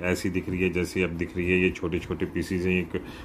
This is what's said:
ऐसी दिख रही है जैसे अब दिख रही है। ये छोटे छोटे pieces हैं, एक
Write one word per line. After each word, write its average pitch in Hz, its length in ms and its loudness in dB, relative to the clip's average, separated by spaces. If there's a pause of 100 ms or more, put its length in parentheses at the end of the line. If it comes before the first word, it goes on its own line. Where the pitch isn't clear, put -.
ऐसी 90 260 2
दिख 90 200 -2
रही 92 120 0
है 92 80 4
जैसे 90 340 0
अब 82 140 -2
दिख 85 200 -4
रही 87 140 0
है। 92 80 6
ये 92 120 6
छोटे 87 280 -2
छोटे 82 260 -2
pieces 90 400 -2
हैं, 92 160 4
एक 90 200 -4 (240)